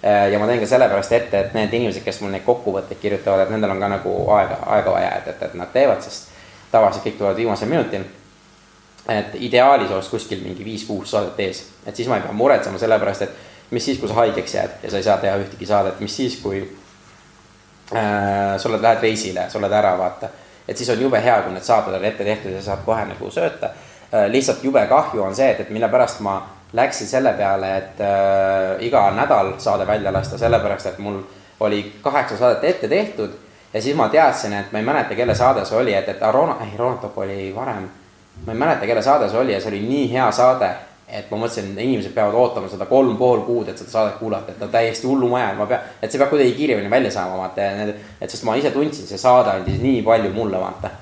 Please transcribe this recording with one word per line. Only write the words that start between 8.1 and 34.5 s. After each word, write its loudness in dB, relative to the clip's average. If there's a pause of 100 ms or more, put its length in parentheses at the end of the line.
Et -4
ideaalis 4
oleks -4
kuskil -6
mingi -10
viis-kuus -8
saadet -2
ees. -8 (220)
Et -12
siis -4
ma 2
ei -6
pea -8
muretsema 2
sellepärast, 2
et -8 (320)
mis -2
siis, -2
kui -4
sa -4
haigeks 0
jääd -2 (120)
ja -10
sa -4
ei -6
saa 4
teha 0
ühtegi -10
saadet, 0
mis -8
siis, -4
kui, -4 (1300)
äh, 0
sa -4
oled, 0
lähed 6
reisile, -2
sa -8
oled 0
ära, 4
vaata. -4 (400)
Et -6
siis -6
on 0
jube 2
hea, 6
kui -6
need -10
saated 2
on -2
ette -2
tehtud -4
ja -8
saad -6
kohe 0
nagu -10
sööta. -4 (400)
Äh, 2
lihtsalt 0
jube 4
kahju 2
on -4
see, 4
et, -6
et -12
mille -2
pärast 2
ma -2 (400)
läksin 0
selle 2
peale, 0
et, -6
äh, 2
iga 4 (100)
nädal 2
saade 0
välja 0
lasta, -4
sellepärast 0
et -14
mul -6 (380)
oli 0 (200)
kaheksa 0
saadet 2
ette 0
tehtud -2 (400)
ja -4
siis -2
ma 2
teadsin, 4